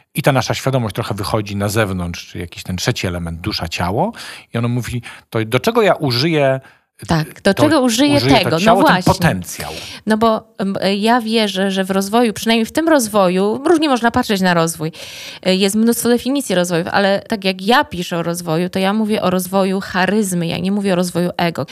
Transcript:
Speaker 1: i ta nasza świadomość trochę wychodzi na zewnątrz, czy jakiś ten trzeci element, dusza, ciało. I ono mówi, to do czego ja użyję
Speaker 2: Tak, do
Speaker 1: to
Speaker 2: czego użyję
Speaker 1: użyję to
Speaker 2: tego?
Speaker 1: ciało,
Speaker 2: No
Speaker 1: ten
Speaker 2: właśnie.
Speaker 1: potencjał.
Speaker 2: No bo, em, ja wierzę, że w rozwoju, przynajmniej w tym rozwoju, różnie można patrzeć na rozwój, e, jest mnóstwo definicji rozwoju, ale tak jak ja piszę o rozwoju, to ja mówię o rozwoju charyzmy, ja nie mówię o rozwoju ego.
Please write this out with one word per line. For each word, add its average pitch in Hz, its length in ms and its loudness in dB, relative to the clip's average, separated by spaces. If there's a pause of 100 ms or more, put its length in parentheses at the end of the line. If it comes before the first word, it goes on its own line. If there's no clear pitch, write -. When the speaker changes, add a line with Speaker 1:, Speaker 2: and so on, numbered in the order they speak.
(140)
Speaker 1:
i - 80 -6
ta 147 100 2
nasza 127 220 0
świadomość 123 420 -2
trochę 110 200 -4
wychodzi 101 400 -4
na 101 140 -2
zewnątrz, 95 580 -2
czy - 120 -14
jakiś - 240 -12
ten 92 140 -6
trzeci - 300 -4
element, 85 340 -6
dusza, 98 260 -6
ciało. 117 440 -2 (420)
I - 40 -2
ono 117 100 -2
mówi, 120 340 -4 (280)
to 110 160 -2
do 120 140 0
czego 233 220 2
ja 180 120 6
użyję 139 640 0 (480)
Speaker 2:
Tak, 160 340 -2
do 196 120 4
Speaker 1:
to - 100 0
Speaker 2:
czego 302 180 4
użyję 262 360 4
Speaker 1:
użyję 262 200 4
to 190 60 4
Speaker 2:
tego? 165 160 0
Speaker 1:
ciało, 220 220 4
Speaker 2:
No 311 60 6
Speaker 1:
ten 247 80 6
Speaker 2:
właśnie. 185 180 2
Speaker 1:
potencjał. 123 580 -4 (340)
Speaker 2:
No 214 120 2
bo, 220 400 0
em, 196 180 -4 (220)
ja 226 240 2
wierzę, 208 500 0
że 190 120 0
w 190 80 -4
rozwoju, 196 420 2
przynajmniej 226 320 2
w - 60 -8
tym 320 180 0
rozwoju, 208 760 2
różnie 320 240 4
można 233 220 2
patrzeć 220 300 0
na 180 120 4
rozwój, 165 380 0 (520)
e, 185 120 2
jest 196 200 2
mnóstwo 233 340 2
definicji 240 460 0
rozwoju, 175 360 0
ale 196 280 2 (100)
tak 202 160 -4
jak 190 160 -2
ja 240 220 4
piszę 180 340 -6
o 170 60 -2
rozwoju, 170 460 -2
to 190 100 -4
ja 190 140 0
mówię 214 280 -2
o 185 80 0
rozwoju 190 500 0
charyzmy, 185 680 0
ja 170 100 -4
nie 185 140 -2
mówię 196 220 0
o - 20 2
rozwoju 175 420 0
ego. 165 340 -2